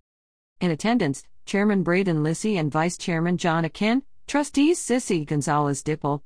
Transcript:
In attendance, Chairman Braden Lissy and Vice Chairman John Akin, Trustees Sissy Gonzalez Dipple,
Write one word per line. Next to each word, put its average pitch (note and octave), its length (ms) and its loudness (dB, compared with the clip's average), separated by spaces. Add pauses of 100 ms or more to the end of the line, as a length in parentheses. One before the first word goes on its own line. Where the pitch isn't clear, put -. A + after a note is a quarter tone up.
(600)
In F3+ 100 2
attendance, F#3 540 0 (200)
Chairman G3+ 380 2
Braden E3+ 400 2
Lissy F3 340 0
and D#3 140 0
Vice D#3+ 260 0
Chairman E3+ 400 0
John E3 280 0
Akin, A3 400 0 (240)
Trustees D4 500 2
Sissy G#3 480 0
Gonzalez D3 560 0
Dipple, D3 440 -2